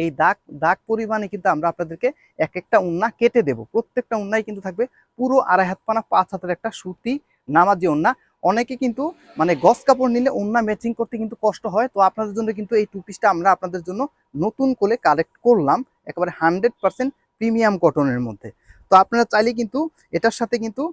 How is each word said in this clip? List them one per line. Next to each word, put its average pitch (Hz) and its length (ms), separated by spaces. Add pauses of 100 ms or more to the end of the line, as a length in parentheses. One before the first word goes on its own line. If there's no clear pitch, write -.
এই 165 80
দাগ, 156 260 (280)
দাগ 180 120 (100)
পরিমাণে 214 460
কিন্তু 196 220
আমরা 190 180
আপনাদেরকে 165 360 (300)
এক 156 220
একটা - 180
ওড়না 185 300 (100)
কেটে 233 300
দেব। 123 100 (140)
প্রত্যেকটা 233 440
ওড়নাই 208 260
কিন্তু 214 240
থাকবে 190 180 (340)
পুরো 254 180 (160)
আড়াই 185 180
হাত 190 160
পানা, 226 140 (120)
পাঁচ 185 200
হাতের 180 240
একটা - 140 (100)
সুতি 190 340 (340)
নামাজি 175 440
ওড়না। 160 200 (300)
অনেকে 226 400
কিন্তু, 254 220 (340)
মানে, 170 140 (120)
গজ 220 220
কাপড় 254 280
নিলে 254 160
ওড়না 208 380
ম্যাচিং 214 300
করতে 226 240
কিন্তু 220 200
কষ্ট 214 240
হয়। 214 280
তো - 40 (100)
আপনাদের 214 280
জন্য 220 120 (100)
কিন্তু 208 220
এই 214 120
টু 196 140
পিসটা 208 280
আমরা 170 200
আপনাদের 180 340
জন্য 190 120 (360)
নতুন 220 320 (120)
করে 190 160
কালেক্ট 156 380 (120)
করলাম, 185 320 (280)
একেবারে 175 240 (100)
হান্ড্রেড 185 420
পার্সেন্ট 254 280 (280)
প্রিমিয়াম 226 400
কটনের 143 420
মধ্যে। 113 280 (420)
তো - 120
আপনারা 233 300
চাইলে 220 200
কিন্তু 226 260 (380)
এটার 220 240
সাথে 240 180
কিন্তু 226 340